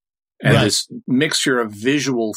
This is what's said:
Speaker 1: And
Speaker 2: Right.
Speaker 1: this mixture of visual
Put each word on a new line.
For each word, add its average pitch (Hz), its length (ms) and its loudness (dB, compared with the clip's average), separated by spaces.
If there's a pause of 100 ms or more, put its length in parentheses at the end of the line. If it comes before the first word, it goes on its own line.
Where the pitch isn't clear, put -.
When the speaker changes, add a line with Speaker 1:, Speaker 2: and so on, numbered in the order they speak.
(420)
Speaker 1:
And - 140 4
Speaker 2:
Right. - 100 4
Speaker 1:
this - 220 -2 (200)
mixture 135 520 0
of 110 140 -2
visual 120 640 -2